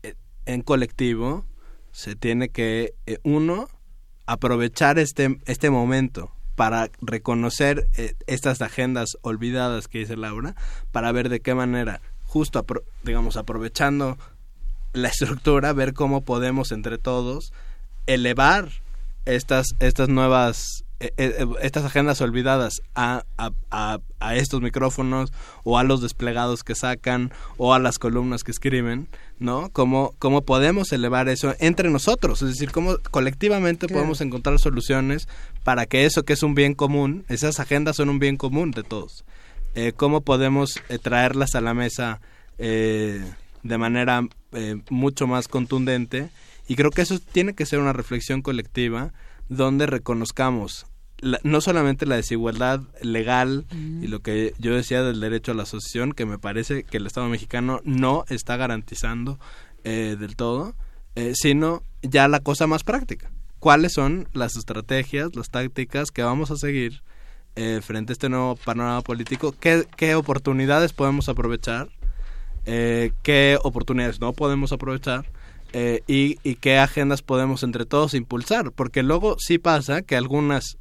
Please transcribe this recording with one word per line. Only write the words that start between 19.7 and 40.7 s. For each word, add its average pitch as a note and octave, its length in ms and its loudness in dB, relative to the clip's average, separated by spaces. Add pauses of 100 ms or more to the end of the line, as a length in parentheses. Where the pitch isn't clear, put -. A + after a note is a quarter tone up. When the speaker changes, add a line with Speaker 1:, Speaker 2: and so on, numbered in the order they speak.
Speaker 1:
estas C3 300 6
nuevas, C3 720 4 (160)
eh, A#2+ 180 -6
eh, C3 280 0 (160)
estas C#3 240 0
agendas C#3+ 360 2
olvidadas B2 600 2 (140)
a, B2 280 0 (140)
a, A2+ 140 -2 (180)
a, G#2+ 300 -2 (200)
a A2+ 160 -2
estos C3+ 260 0
micrófonos C3 680 0 (320)
o A#2+ 140 2
a B2+ 60 4
los C3 180 4
desplegados A#2+ 640 -2
que A2+ 120 -4
sacan B2 560 -2 (260)
o B2 160 6
a C3 60 8
las B2+ 200 2
columnas B2 440 -2
que A#2+ 80 -8
escriben, B2+ 560 -2 (320)
¿no? C3 320 -2
¿Cómo, C3 480 2
cómo C#3 220 4
podemos D3+ 500 2
elevar B2+ 380 2
eso C3 300 0
entre E3+ 300 4
nosotros? F3+ 520 2
Es C3+ 80 0
decir, C3+ 220 -4
¿cómo F3 260 2 (140)
colectivamente E3+ 760 2
Speaker 2:
Claro. D3+ 140 0
Speaker 1:
podemos D#3 200 0
encontrar C#3 380 4
soluciones C3+ 680 2 (360)
para B2 220 4
que C3 200 4
eso D3+ 180 4
que D3+ 100 2
es C#3+ 100 2
un D3 120 2
bien C#3+ 180 6
común, C#3+ 560 2
esas C3+ 300 0
agendas C#3+ 360 0
son C#3+ 140 2
un C#3 100 2
bien C#3 180 2
común C#3 340 0
de A2 120 -6
todos? - 400 -10 (520)
Eh, A#2 200 0
¿cómo D3 260 4
podemos, C3+ 680 2